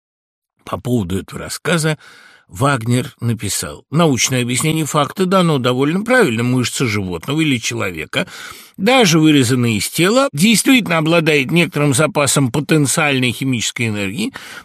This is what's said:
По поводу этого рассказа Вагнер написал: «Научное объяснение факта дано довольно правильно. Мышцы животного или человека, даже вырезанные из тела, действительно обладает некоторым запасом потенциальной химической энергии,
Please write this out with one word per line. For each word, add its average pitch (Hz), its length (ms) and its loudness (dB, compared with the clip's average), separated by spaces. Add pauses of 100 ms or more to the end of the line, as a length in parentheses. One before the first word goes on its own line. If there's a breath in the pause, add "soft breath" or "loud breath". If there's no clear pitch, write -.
(640)
По 92 160 -8
поводу 101 380 -2
этого - 220 -12
рассказа 151 580 -4 (500 loud breath)
Вагнер 123 720 -2
написал: 104 720 -6
«Научное 131 500 2
объяснение 151 420 -2
факта 151 400 -2
дано 175 340 2
довольно 131 440 0
правильно. 214 400 2
Мышцы 123 420 0
животного 101 580 -4
или 139 160 0
человека, 104 680 -6 (500 loud breath)
даже 196 440 4
вырезанные 127 560 4
из 95 120 -4
тела, 233 440 2
действительно 185 640 2
обладает 151 540 0
некоторым 151 420 2
запасом 143 560 2
потенциальной 143 800 0
химической 123 560 -4
энергии, 107 460 -4 (320 loud breath)